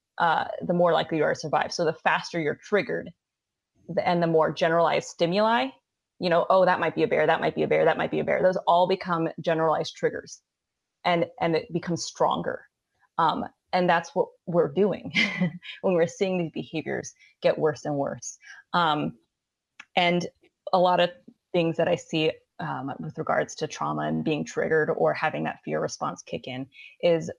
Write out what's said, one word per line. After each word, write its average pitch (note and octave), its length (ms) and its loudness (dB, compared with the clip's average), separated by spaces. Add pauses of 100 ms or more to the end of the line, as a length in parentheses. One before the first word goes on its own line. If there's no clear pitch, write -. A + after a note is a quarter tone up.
(180)
uh, E3 280 2 (160)
the F3 120 -2
more F3 200 4
likely D#3+ 240 0
you D3 60 2
are D#3 100 2
to - 60 -6
survive. D3 340 -2
So F3 120 -2
the D#3 80 0
faster F3 460 -2
you're D#3 240 -4
triggered, - 480 -2 (800)
the, - 180 -2
and F3 140 2
the E3+ 60 2
more D#3+ 240 4
generalized E3 580 2
stimuli, A3 580 0 (520)
you F3+ 100 -2
know, E3+ 200 4
"Oh, F#3+ 160 6
that F3+ 140 4
might D#3+ 160 -2
be D#3+ 80 0
a D3+ 40 4
bear, D#3 200 2
that D#3+ 140 2
might D#3+ 140 -2
be D#3 80 0
a D3+ 40 2
bear, D#3 180 2
that D#3+ 120 4
might D#3 140 -2
be D3+ 80 -2
a D3+ 40 -2
bear." D3 180 0
Those F3+ 160 2 (100)
all F3 200 4
become F3+ 420 -2 (100)
generalized D#3+ 560 0
triggers, - 460 -4 (600)
and, F3 220 2 (140)
and E3 160 0
it - 180 -4
becomes E3+ 320 -4
stronger. - 560 -2 (560)
Um, D#3+ 280 0 (280)
and F3+ 160 2
that's E3+ 240 0
what F3 140 0 (180)
we're E3 260 2
doing E3+ 420 0 (360)
<laughs> - 320 -12
when F#3+ 120 2
we're E3+ 140 4
seeing F#3 300 -2
these E3 140 -2
behaviors D3 640 -8 (280)
get F3 160 2
worse D3+ 280 0
and D3+ 100 -4
worse. C#3 420 -6 (360)
Um, D#3 400 0 (840)
and F3 320 2 (460)
a F#3+ 60 4
lot F3+ 200 6
of F3 100 4 (440)
things E3 240 2
that E3 100 0
I F3 80 2
see, D#3 360 -2 (280)
um, C#3 400 -6
with D#3+ 180 -10
regards - 380 -2
to D#3 120 -6
trauma D3+ 360 -6
and D#3 200 -2
being D#3+ 220 -2
triggered D#3+ 500 0
or D#3 180 2
having D3+ 320 -4
that - 200 -8
fear D3+ 160 -4
response D#3 400 -6
kick - 260 -12
in C3 200 -10 (340)
is E3+ 380 2